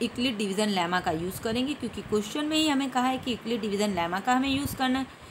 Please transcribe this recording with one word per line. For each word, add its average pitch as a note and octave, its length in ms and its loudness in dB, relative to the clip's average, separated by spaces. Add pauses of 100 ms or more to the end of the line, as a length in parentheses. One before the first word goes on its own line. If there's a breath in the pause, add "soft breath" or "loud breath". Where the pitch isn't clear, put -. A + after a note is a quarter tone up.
Euclid A#3+ 360 0
division G#3 320 0
lemma F3+ 300 2
का F3 120 0
यूज़ E3+ 300 -2
करेंगे, B3+ 320 0
क्योंकि A3+ 280 -6
question G#3+ 440 -2
में D#4 120 0
ही D#4 100 4
हमें C4+ 220 2
कहा B3+ 180 2
है C4 100 0
कि B3+ 140 -4
Euclid A3+ 300 -2
division G#3 280 0
lemma F3 300 0
का B3 140 2
हमें C4 160 4
यूज़ C#4 260 0
करना C4 240 2
है। C4 80 -4 (240 loud breath)